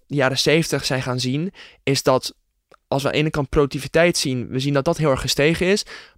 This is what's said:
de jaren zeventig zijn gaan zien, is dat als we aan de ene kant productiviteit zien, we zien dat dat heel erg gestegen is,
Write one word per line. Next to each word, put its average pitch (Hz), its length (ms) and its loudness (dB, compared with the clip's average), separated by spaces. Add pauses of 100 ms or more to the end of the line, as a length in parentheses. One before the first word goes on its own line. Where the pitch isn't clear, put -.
de 143 80 -6
jaren 131 220 0
zeventig 151 480 0
zijn 131 160 -2
gaan 127 180 -4
zien, 139 320 -4 (320)
is 135 200 0
dat 131 320 2 (520)
als 135 140 -2
we 139 60 -2
aan - 60 -2
de 135 60 0
ene 156 100 0
kant 147 200 -2
productiviteit 156 680 2
zien, 127 300 -4
we 127 120 -6
zien 143 140 0
dat 135 120 2
dat 170 120 0
heel 151 120 2
erg 131 120 2
gestegen 160 460 0
is, 202 180 2 (320)